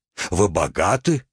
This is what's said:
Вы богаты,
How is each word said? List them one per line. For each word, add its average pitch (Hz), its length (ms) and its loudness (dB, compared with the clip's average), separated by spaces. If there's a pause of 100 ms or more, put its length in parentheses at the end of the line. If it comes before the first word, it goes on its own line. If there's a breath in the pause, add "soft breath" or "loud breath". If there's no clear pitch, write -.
(300 loud breath)
Вы 92 180 2
богаты, 92 840 0